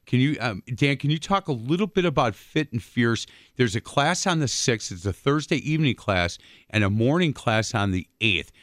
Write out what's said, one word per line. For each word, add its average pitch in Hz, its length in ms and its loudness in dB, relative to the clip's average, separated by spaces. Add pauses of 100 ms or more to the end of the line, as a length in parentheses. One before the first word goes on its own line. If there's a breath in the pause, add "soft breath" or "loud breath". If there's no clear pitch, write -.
can 123 120 0
you, 139 220 2
um, 104 240 -6 (100)
Dan, 139 220 0
can 143 140 -4
you 156 100 -2
talk 196 260 -2
a 156 60 -2
little 151 340 -2
bit 180 180 0
about 135 300 2
Fit - 380 -6
and 117 100 -4
Fierce? 117 460 0 (260 loud breath)
There's 117 220 0
a 110 40 -4
class 151 460 0
on 170 140 2
the 139 80 0
sixth. - 420 -2
It's 92 160 -8
a 95 60 0
Thursday 147 460 0
evening 147 360 0
class 90 420 -2 (320 loud breath)
and 107 140 2
a 98 80 2
morning 135 420 2
class 110 400 -2
on 101 200 0
the 92 160 -2 (120)
eighth. 101 300 0 (120)